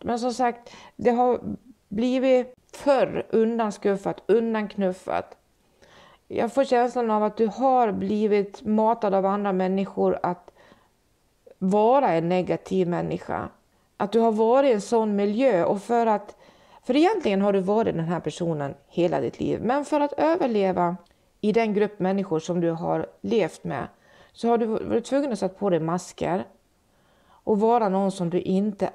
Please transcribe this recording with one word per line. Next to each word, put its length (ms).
Men 160
som 140
sagt, 420
det 160
har 280
blivit 680
förr 560
undanskuffat, 960
undanknuffat. 1120
Jag 260
får 100
känslan 480
av 120
att 140
du 100
har 440
blivit 760
matad 480
av 120
andra 280
människor 680
att 280
vara 560
en 160
negativ 580
människa. 640
Att 140
du 80
har 120
varit 380
i 40
en 80
sån 340
miljö. 480
Och 180
för 240
att, 300
för 120
egentligen 460
har 120
du 60
varit 360
den 100
här 140
personen 540
hela 340
ditt 180
liv. 220
Men 240
för 140
att 140
överleva 840
i 80
den 220
grupp 260
människor 400
som 220
du 100
har 360
levt 420
med, 240
så 160
har 100
du 80
varit 400
tvungen 260
att 80
sätta 200
på 100
dig 100
masker 680
och 300
vara 300
någon 220
som 180
du 120
inte 540